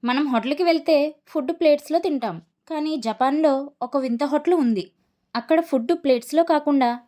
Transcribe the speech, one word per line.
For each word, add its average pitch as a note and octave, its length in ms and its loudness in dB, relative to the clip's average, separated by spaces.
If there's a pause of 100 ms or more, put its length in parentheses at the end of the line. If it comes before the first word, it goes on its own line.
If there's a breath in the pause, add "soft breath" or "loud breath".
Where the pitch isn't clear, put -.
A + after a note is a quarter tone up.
మనం B3+ 300 0
హోటల్కి C4 300 -2
వెళ్తే E4 340 2 (340)
ఫుడ్ D4+ 280 -4
ప్లేట్స్లో D4+ 480 2
తింటాం, A#3+ 280 -4 (340)
కానీ D#4 220 -4 (140)
జపాన్లో C#4 480 0 (280)
ఒక B3 220 -4
వింత A#3+ 280 -2
హోటల్ D4+ 320 2
ఉంది. A3 200 0 (520)
అక్కడ A#3+ 240 0 (100)
ఫుడ్ B3+ 220 0 (120)
ప్లేట్స్లో C4+ 400 0
కాకుండా D4 460 2 (180)